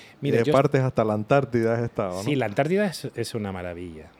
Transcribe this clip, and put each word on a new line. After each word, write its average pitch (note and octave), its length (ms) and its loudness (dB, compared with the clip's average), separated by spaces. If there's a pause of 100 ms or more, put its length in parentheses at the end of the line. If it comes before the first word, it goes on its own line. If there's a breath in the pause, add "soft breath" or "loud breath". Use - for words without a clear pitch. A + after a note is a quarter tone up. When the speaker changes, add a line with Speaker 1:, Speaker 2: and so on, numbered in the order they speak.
(160 loud breath)
Speaker 1:
Mm. - 60 -20
Mira, C#3 180 2
Speaker 2:
eh, A#2 60 4
Speaker 1:
yo C#3+ 80 2
Speaker 2:
partes C#3 280 4
hasta B2+ 220 2
la G#2+ 100 2
Antártida A#2 640 2
has A#2 80 -2
estado, G2+ 320 -4
¿no? F#2+ 80 -6
Speaker 1:
Sí, C#3+ 120 0
la B2 100 0
Antártida D3+ 400 0
es, D3 300 -8
es A#2 200 -6
una G#2 160 -4
maravilla. F2 580 -10 (100)